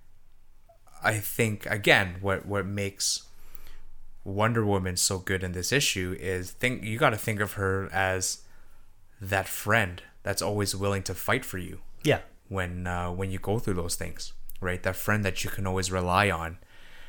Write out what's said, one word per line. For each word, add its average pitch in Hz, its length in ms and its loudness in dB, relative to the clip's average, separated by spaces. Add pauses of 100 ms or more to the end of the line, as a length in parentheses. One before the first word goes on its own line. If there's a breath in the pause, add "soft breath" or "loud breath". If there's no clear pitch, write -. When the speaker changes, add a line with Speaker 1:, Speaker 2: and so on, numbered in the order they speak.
(1040 soft breath)
Speaker 1:
I 110 120 4
think, 107 520 0
again, 104 540 4
what, 95 260 0
what 98 200 0
makes 101 580 -2 (1000 loud breath)
Wonder 107 400 2
Woman 92 320 4
so 95 220 2
good 92 260 0
in 90 80 -4
this 90 200 -2
issue 92 460 2
is 90 320 -2
think, 123 320 -2
you 110 160 -2
gotta 131 180 4
think 107 240 -2
of 104 140 0
her 95 380 0
as 92 500 0 (800 soft breath)
that 95 280 0
friend 104 540 2 (200)
that's 98 200 0
always 101 320 0
willing 98 300 2
to 95 100 -4
fight 123 300 0
for - 140 -6
you 90 200 -8 (240)
Speaker 2:
Yeah. 143 180 4 (280)
Speaker 1:
when, 90 380 -2
uh, 90 240 0
when 95 200 -2
you 92 80 -2
go 104 200 0
through 104 160 0
those 85 200 0
things, - 380 -6 (280)
right? 90 220 -2
That 92 140 0
friend 107 280 2
that 92 200 2
you 87 60 0
can 98 160 -2
always 92 240 2
rely 92 400 4
on, 82 280 -2 (500 soft breath)